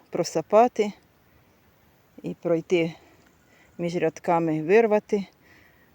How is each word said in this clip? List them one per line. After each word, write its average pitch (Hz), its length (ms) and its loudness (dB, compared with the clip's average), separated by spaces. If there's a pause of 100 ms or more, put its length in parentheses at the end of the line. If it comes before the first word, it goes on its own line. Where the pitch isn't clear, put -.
(100)
просапати 208 840 0 (1300)
і 170 120 -8
пройти 165 600 -2 (840)
між 175 180 -6
рядками, 160 680 -2
вирвати, 208 600 0 (720)